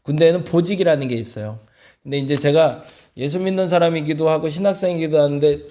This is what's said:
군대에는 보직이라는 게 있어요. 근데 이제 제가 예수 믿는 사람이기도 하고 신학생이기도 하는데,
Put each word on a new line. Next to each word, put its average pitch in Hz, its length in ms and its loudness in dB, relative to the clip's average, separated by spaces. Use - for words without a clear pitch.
군대에는 165 420 2
보직이라는 170 640 0
게 123 80 -4
있어요. 110 440 -8
근데 139 140 -6
이제 139 200 -2
제가 147 460 2
예수 147 220 -4
믿는 190 280 0
사람이기도 160 600 0
하고 160 220 0
신학생이기도 175 720 0
하는데, 143 520 2